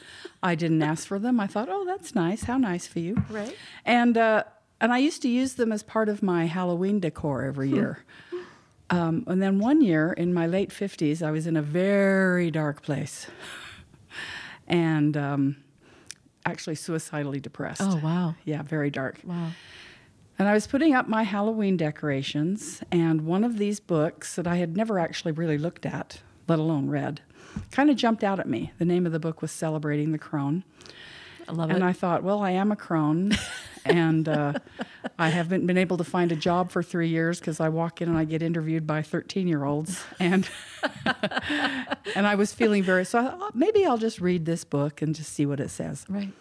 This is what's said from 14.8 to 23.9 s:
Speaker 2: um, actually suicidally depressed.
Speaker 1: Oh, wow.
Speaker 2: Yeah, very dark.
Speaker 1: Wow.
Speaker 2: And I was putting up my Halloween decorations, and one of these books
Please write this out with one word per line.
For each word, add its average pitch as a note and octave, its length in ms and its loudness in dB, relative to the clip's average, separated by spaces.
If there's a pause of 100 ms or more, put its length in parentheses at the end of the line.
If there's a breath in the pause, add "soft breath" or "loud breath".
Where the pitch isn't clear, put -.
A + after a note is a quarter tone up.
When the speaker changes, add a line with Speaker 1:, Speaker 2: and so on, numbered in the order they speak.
Speaker 2:
um, C#3 400 0 (920 loud breath)
actually E3+ 300 -6
suicidally D3 640 -6
depressed. - 420 -8
Speaker 1:
Oh, F#3+ 220 0
wow. E3 400 0
Speaker 2:
Yeah, D3 200 -4
very D3+ 260 -2
dark. C3+ 340 -6
Speaker 1:
Wow. E3+ 280 -6 (880 loud breath)
Speaker 2:
And G3 80 2
I G#3 60 4
was G#3+ 120 2
putting C#4+ 300 4
up B3+ 120 2
my A3 140 2
Halloween G#3 560 2
decorations, D3+ 1040 -2 (100)
and D#3+ 300 4
one F3+ 220 0
of A#3 160 -2
these G#3 200 0
books - 560 -2